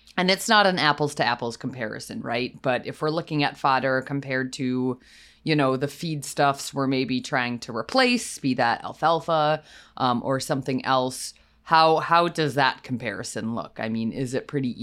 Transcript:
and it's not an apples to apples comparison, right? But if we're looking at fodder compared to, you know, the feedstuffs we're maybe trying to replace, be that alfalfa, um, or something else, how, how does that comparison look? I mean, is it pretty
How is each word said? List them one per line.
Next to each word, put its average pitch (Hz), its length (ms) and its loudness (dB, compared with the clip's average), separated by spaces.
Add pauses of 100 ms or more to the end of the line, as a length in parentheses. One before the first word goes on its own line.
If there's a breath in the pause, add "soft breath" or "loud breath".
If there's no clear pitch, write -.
(180)
and 185 120 4
it's 190 180 0
not 208 180 6
an 185 120 2
apples 147 360 2
to 156 100 0
apples 117 320 -2
comparison, 117 640 -8
right? 120 400 -4
But 123 260 0
if - 140 -10
we're 156 80 0
looking 156 340 -2
at - 140 0
fodder 131 460 2
compared 131 520 -4
to, 127 460 -2 (420 soft breath)
you 156 140 2
know, 131 200 4
the 135 100 -2
feedstuffs 143 880 -2
we're 139 140 -2
maybe 131 320 0
trying 120 400 -4
to 123 140 -10
replace, 247 640 0
be 135 160 0
that 117 300 0
alfalfa, 156 800 0 (340 loud breath)
um, 123 280 0
or 135 140 0
something 135 460 -2
else, 127 480 0 (300 soft breath)
how, 160 360 6
how 170 300 4
does 156 280 -2
that 135 260 2
comparison 113 720 -6
look? 85 240 -10
I 110 100 -4
mean, 113 240 -2
is 127 220 -4
it - 140 -4
pretty 135 340 -2